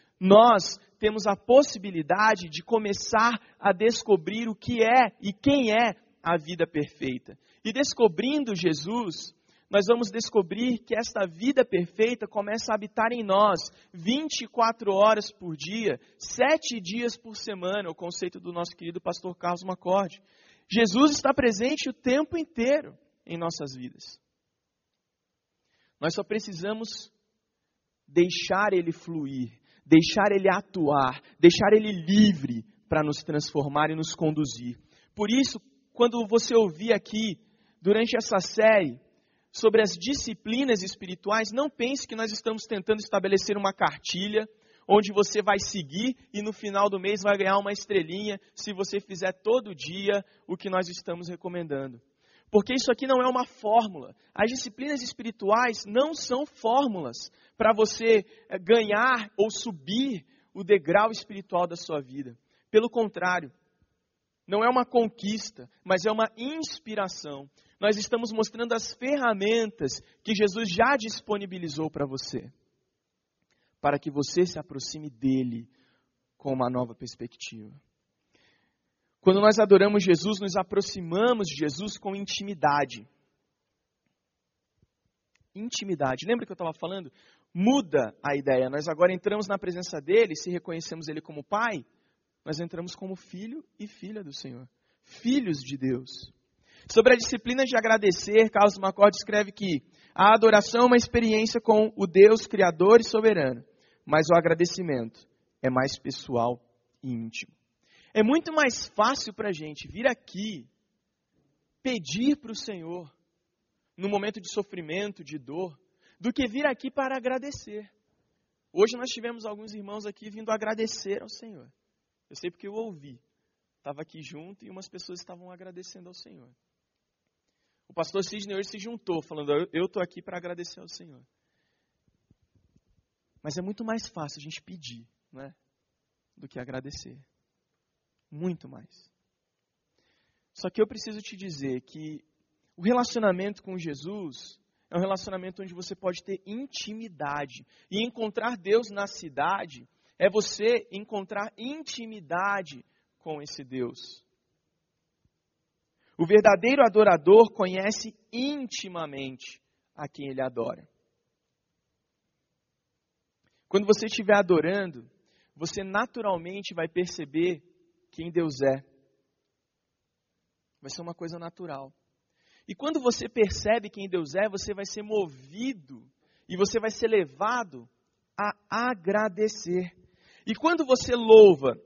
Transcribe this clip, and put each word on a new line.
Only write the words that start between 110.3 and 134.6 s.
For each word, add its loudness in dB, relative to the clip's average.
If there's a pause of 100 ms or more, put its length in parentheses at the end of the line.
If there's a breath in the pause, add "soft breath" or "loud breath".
pedir -2
pro -12
Senhor -12 (840)
no -6
momento -4
de -16
sofrimento, -8
de -12
dor, -10 (440)
do -2
que -2
vir -2
aqui -6
para -4
agradecer. -8 (800)
Hoje 2
nós -8
tivemos -10
alguns -14
irmãos -14
aqui -14
vindo -8
agradecer -4
ao -14
Senhor. -20 (600)
Eu -20
sei -10
porque -14
eu -12
ouvi. -12 (640)
Tava -12
aqui -18
junto -18
e -20
umas -18
pessoas -18
estavam -20
agradecendo -20
ao -20
Senhor. -20 (1400)
O -20
pastor -4
Sidney -10
hoje -8
se -16
juntou, -8
falando, -6
"Eu, 0
eu -2
tô -6
aqui -8
pra -14
agradecer -14
ao -20
Senhor." -20 (2250)
Mas -10
é -8
muito -12
mais -8
fácil -14
a -20
gente -16